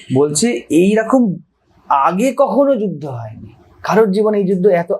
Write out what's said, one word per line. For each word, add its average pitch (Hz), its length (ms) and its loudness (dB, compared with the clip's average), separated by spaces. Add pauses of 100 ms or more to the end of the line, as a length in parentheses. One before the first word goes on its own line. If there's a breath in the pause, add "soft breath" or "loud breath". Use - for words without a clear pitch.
(160)
বলছে 151 360 0 (180)
এইরকম 214 640 2 (540)
আগে 175 480 0
কখনো 269 380 2
যুদ্ধ 170 300 -6
হয়নি, 113 480 -14 (300)
কারোর 208 280 2
জীবনে 214 260 0
এই 196 100 0
যুদ্ধ 185 200 2
এত 170 320 0